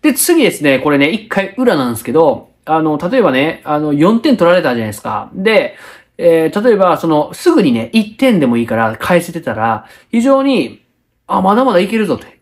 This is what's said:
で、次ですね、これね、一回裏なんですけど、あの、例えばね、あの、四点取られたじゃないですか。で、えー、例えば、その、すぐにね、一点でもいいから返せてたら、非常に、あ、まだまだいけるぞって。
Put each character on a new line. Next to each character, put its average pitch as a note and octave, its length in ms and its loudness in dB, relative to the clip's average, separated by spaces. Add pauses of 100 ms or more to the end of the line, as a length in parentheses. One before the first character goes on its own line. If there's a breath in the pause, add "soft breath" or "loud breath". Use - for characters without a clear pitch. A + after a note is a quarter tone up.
で、 D4+ 120 2
次 E4+ 280 2
で F#3+ 80 2
す - 140 -8
ね、 C3+ 160 2
こ D3 100 -2
れ C#3+ 80 2
ね、 C#3+ 120 2
一 A3 180 -6
回 F#3+ 280 -4
裏 A#3+ 200 0
な B2+ 120 -2
ん A#2+ 40 -4
で A2+ 60 -8
す - 60 -16
け A#2+ 80 -6
ど、 D3+ 380 0 (140)
あ D#3 180 0
の、 D#3 160 -2
例 F#3+ 200 -2
え A#3+ 40 2
ば E3+ 80 2
ね、 C#3 340 -2
あ D3+ 140 -2
の、 D3+ 140 -2
四 F3+ 280 2
点 C4+ 160 2
取 E3+ 140 2
ら F3+ 60 4
れ F3 60 2
た D3 80 0
じ B2 60 -2
ゃ - 40 -4
な A2+ 40 -4
い - 40 -4
で G#2+ 60 -8
す - 80 -16
か。 G#2+ 300 -8
で、 F#3+ 440 0 (420 loud breath)
え E3 340 2
ー、 G#3 120 -4
例 B3 80 4
え G#3 40 2
ば、 F3+ 220 2
そ - 80 -6
の、 D3+ 260 -2
す - 200 0
ぐ D#4 100 2
に C#3+ 100 2
ね、 A2+ 200 -4
一 A3 240 -2
点 B3 240 2
で C#3 60 2
も A#2+ 100 0
い A#2 80 0
い - 20 -4
か A#2 80 -4
ら A2+ 240 -2
返 F3 220 0
せ D#3+ 120 -12
て E3 80 -10
た B2 140 -8
ら、 A2 320 -4 (240 loud breath)
非 A#3 100 0
常 C4+ 220 2
に、 F#3 400 -2 (440)
あ、 F#3 140 -2
ま F#3+ 140 2
だ B3 100 2
ま C4 80 2
だ - 60 4
い F#3+ 100 0
け G#3+ 80 -4
る G#3+ 100 0
ぞ C#3+ 100 -2
っ - 20 -14
て。 - 240 -20